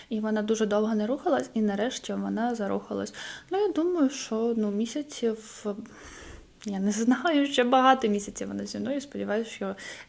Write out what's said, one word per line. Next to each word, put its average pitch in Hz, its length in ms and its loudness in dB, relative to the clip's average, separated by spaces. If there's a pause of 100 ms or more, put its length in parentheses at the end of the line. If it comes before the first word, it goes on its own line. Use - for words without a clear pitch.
І 220 120 -2
вона 214 220 0
дуже 220 240 2
довго 214 280 2
не 208 120 0
рухалась, 269 480 0
і 226 60 0
нарешті 208 520 -2
вона 196 420 -2
зарухалась. 202 600 -4 (360)
Ну, 370 80 0
я 403 140 2
думаю, 320 380 2
що, 226 460 -2
ну, 214 140 2
місяців... 226 960 -4 (960)
я 196 140 -4
не 196 140 2
знаю, 254 540 4
ще 269 180 4
багато 262 440 6
місяців 202 400 -2
вона 202 180 -6
зі 202 120 -8
мною. 254 220 -2
Сподіваюся, 208 500 -4
що 196 260 -6 (320)